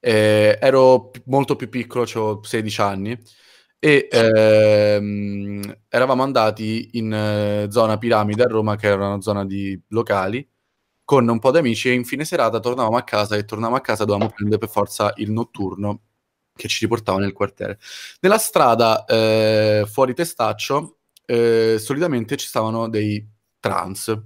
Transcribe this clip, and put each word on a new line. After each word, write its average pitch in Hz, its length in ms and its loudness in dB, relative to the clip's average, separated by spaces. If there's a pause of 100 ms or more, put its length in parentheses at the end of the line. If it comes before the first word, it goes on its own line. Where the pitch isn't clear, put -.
Eh, 107 600 4
ero 131 480 4
pi-, - 160 -20
molto 135 320 0
più 127 100 -10
piccolo, 120 400 -4
c'avevo 107 360 -4
sedici 110 360 -6
anni, 101 380 -4 (600)
e, 147 320 2
ehm, 104 1500 2 (280)
eravamo 127 340 2
andati 110 720 -2
in, 110 200 -4
eh, 104 560 -2
zona 110 280 2
Piramide 107 460 2
a 123 40 2
Roma, 110 300 0
che 107 100 -2
era 101 200 2
una 101 120 -4
zona 101 260 -4
di 98 320 -8 (120)
locali, 107 580 -2 (560)
con 131 240 4
un 117 120 0
po' 131 120 2
di 147 60 4
amici, 127 320 0
e 123 40 2
in 123 120 -2
fine 139 180 -6
serata 117 380 -2
tornavamo 120 340 -2
a 123 80 -2
casa, 107 320 -2
e 104 80 -2
tornavamo 113 340 -4
a 131 40 -2
casa 110 240 -2
dovevamo 104 280 0
prendere 104 260 -2
per 110 100 -8
forza 104 480 -2
il 104 140 -6
notturno 104 680 -6 (560)
che - 140 -14
ci - 160 -4
riportava 107 340 -2
nel 98 140 -4
quartiere. 101 440 -6 (440)
Nella 196 160 4
strada, 117 680 2
eh, 110 840 2
fuori 127 280 0
Testaccio, 139 840 -4 (260)
eh, 113 520 2
solitamente 135 600 -4
ci - 100 -10
stavano 113 400 -2
dei 107 380 -4 (340)
trans 95 680 -4